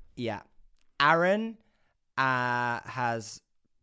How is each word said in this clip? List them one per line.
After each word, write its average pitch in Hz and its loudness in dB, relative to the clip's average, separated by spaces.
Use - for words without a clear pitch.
Yeah. 110 -6
Aaron, 185 2
uh, 123 0
has 117 -6